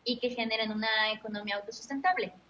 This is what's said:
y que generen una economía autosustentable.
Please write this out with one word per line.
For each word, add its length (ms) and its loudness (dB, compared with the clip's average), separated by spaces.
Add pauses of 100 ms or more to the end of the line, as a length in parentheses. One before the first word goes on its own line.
y 160 0
que 100 2
generen 420 0
una 400 2
economía 440 -4
autosustentable. 800 0 (160)